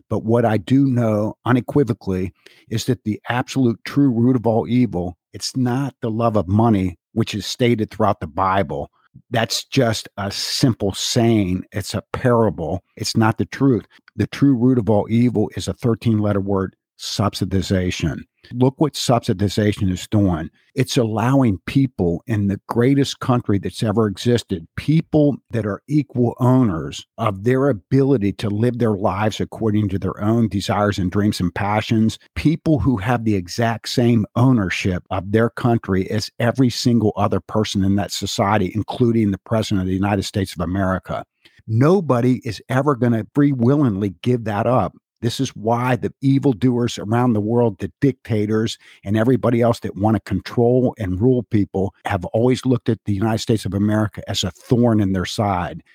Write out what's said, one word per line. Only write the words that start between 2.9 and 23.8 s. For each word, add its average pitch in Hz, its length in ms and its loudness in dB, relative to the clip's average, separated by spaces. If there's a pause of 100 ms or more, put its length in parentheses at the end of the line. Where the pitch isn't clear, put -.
the 104 240 -4
absolute 120 560 -2
true 143 260 0
root 120 280 0
of 107 100 -2
all 110 220 0
evil, 98 480 -2 (160)
it's - 240 -10
not 127 440 -4
the 117 100 -4
love 110 260 0
of 90 100 0
money, 98 500 2 (140)
which 110 240 -2
is 95 100 -6
stated 120 460 -2
throughout 104 300 0
the 87 60 -10
Bible. 80 640 -2 (400)
That's 117 360 -2
just 113 500 0
a 101 160 -6
simple - 600 -2
saying. 107 800 0
It's - 200 -8
a 101 100 -4 (100)
parable. 95 680 0 (120)
It's - 220 -6
not 113 200 2
the 104 80 -2
truth. 127 400 0 (300)
The 104 120 -2
true 143 280 2
root 123 220 2
of 107 120 0
all 104 200 2
evil 113 480 2
is 95 100 -8
a - 60 -2
thirteen 113 460 0
letter 104 200 0
word, 95 360 -2 (220)
subsidization. 92 1200 -2 (340)
Look 127 280 2
what 151 120 0
subsidization 104 960 0
is 92 160 -6
doing. 87 420 0 (240)
It's - 240 -2
allowing 113 680 2
people 92 580 0
in 104 220 -2
the 98 200 -2
greatest 131 520 0
country 110 400 0
that's - 240 -8